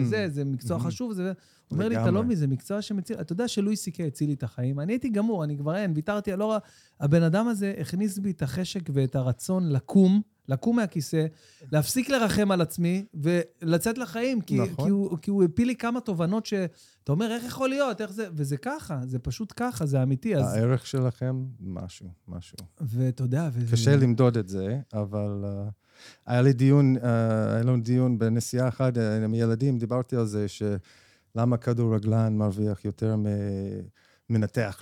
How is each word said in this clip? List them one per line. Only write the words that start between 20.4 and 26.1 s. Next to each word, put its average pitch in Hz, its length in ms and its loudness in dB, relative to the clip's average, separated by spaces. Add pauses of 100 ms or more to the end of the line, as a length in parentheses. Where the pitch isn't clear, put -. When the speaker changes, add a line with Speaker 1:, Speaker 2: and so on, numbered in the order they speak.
Speaker 2:
הערך 117 340 2
שלכם, 131 580 -2 (140)
משהו, 92 480 -10 (200)
משהו. - 300 -14 (240)
Speaker 1:
ואתה 127 420 -2
יודע, 139 300 0
וזה 120 180 -2
Speaker 2:
קשה 117 240 6
למדוד 123 420 6
את 98 120 -2
זה, 98 300 -2 (140)
אבל, 104 520 -4
אה, 101 220 -6 (580)